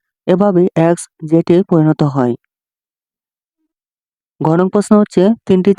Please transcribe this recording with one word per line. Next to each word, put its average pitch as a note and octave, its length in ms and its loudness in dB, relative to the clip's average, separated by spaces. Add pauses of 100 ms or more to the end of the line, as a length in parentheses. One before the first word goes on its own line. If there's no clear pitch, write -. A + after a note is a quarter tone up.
(260)
এভাবে F3+ 360 0 (260)
এক্স F3 140 -2 (280)
জেটে E3+ 260 2 (140)
পরিণত D#3 320 0 (120)
হয়। B2 200 -2 (2000)
ঘ D3 80 -4 (100)
নং F#3 160 0
প্রশ্ন G#3 260 -2
হচ্ছে, F#3 220 0 (240)
তিনটি F#3 320 0